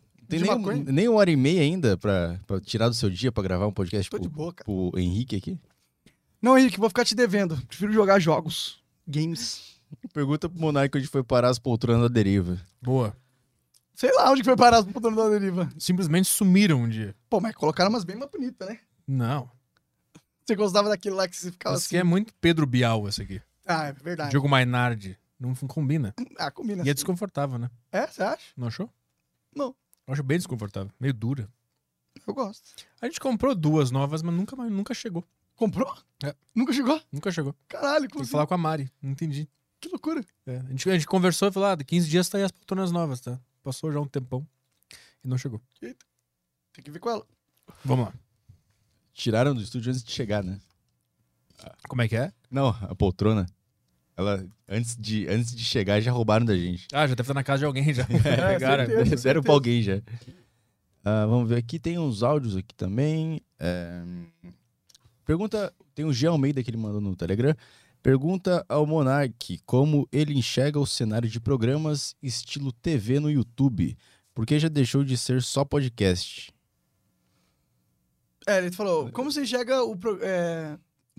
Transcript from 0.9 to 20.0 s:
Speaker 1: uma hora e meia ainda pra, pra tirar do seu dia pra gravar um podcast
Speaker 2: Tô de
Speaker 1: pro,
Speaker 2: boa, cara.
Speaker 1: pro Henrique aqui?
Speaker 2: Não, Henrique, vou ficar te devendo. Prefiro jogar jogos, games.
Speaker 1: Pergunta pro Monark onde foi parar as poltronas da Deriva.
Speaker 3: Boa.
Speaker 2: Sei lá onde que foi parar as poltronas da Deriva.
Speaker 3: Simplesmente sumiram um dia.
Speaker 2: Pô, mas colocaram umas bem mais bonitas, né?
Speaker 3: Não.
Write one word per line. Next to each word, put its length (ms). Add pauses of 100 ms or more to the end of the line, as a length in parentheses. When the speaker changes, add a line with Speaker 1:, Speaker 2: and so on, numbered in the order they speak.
Speaker 1:
uma 100
hora 120
e 60
meia 260
ainda 360
pra, 480
pra 140
tirar 280
do 60
seu 160
dia 220
pra 100
gravar 240
um 60
podcast 360
Speaker 2:
Tô 100
de 100
Speaker 1:
pro, 80
Speaker 2:
boa, 160
cara. 120
Speaker 1:
pro 320
Henrique 400
aqui? 220 (840)
Speaker 2:
Não, 160
Henrique, 220
vou 100
ficar 160
te 100
devendo. 420 (100)
Prefiro 260
jogar 280
jogos, 600 (260)
games. 720 (320)
Speaker 1:
Pergunta 360
pro 120
Monark 360
onde 120
foi 160
parar 240
as 100
poltronas 440
da 60
Deriva. 520 (200)
Speaker 3:
Boa. 340 (800)
Speaker 2:
Sei 180
lá 180
onde 120
que 60
foi 80
parar 220
as 80
poltronas 380
da 40
Deriva. 480
Speaker 3:
Simplesmente 520
sumiram 540
um 60
dia. 280 (120)
Speaker 2:
Pô, 120
mas 160
colocaram 340
umas 140
bem 120
mais 140
bonitas, 380
né? 100 (280)
Speaker 3:
Não. 440 (960)